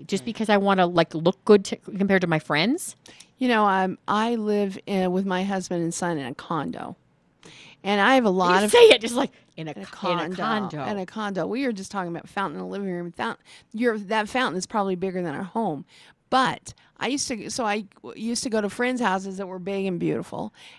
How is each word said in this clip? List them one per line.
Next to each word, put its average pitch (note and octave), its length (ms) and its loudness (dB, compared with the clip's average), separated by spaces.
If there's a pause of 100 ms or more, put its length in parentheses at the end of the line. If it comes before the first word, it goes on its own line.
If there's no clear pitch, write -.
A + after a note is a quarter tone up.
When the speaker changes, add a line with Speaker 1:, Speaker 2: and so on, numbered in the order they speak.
Speaker 1:
Just F#3+ 160 -2
Speaker 2:
Right. - 40 -10
Speaker 1:
because A3 240 -6
I G#3 80 6
wanna, G3 280 4
like, E3+ 280 2
look E3 320 0
good G#3 200 8
to, F#3+ 100 -6
compared G3 460 0
to F3+ 40 -2
my E3 120 2
friends? F3+ 560 0 (440)
Speaker 3:
You C4 100 0
know, A3 180 4
um, F#3+ 320 2 (100)
I A3+ 260 0
live G#3 520 0
in, F#3 260 0
with F#3+ 120 0
my F#3 200 -2
husband F#3 380 -4
and E3 120 -2
son E3+ 240 -2
in C3+ 80 -6
a C#3+ 80 -8
condo. - 640 -8 (880)
And G3+ 160 0
I B3+ 160 6
have B3 80 4
a G#3 60 4
lot F3+ 280 4
Speaker 1:
You G#3 60 4
Speaker 3:
of G#3 80 0
Speaker 1:
say A#4 60 8 (120)
it B3+ 100 8
just A#3 140 -6
like, C4 160 0 (260)
"In D#3+ 120 -10
a - 40 -10
Speaker 3:
in G3 100 -12
a F#3+ 40 -14
Speaker 1:
co-, - 240 -6
in F3 80 2
a E3+ 160 -4
Speaker 3:
condo, G3+ 420 -2
Speaker 1:
condo." C#3 140 -6
Speaker 3:
in G3+ 80 -4
a F3+ 80 -6
condo. G3 400 -4
We A#3+ 180 -4
were B3 80 -2
just F#3+ 200 -10
talking F3+ 180 -6
about E3 180 -10
fountain F#3 300 -6
in F#3 80 -8
the F#3 40 -10
living G3 200 -6
room. F3 220 -6
Fountain, - 300 -6 (300)
your, A3+ 260 0
that G#3 300 -2
fountain A3+ 300 -2
is F3+ 80 -6
probably G3 300 -2
bigger F3+ 260 -4
than E3+ 120 -4
our F#3+ 100 -6
home. F3 400 -4 (440)
But B3 460 0 (240)
I F3 80 -4
used C4+ 220 -2
to, A3 220 -6
so A#3+ 140 -4
I G#3 180 0 (200)
w-, - 180 -14
used A#3 220 -4
to B3 80 -4
go G#3+ 100 2
to G3+ 80 0
friends' B3 320 -2
houses F#3+ 360 -2
that G3 100 -6
were F#3 140 -10
big G3 260 -4
and F3 140 -2
beautiful. - 520 -4 (260)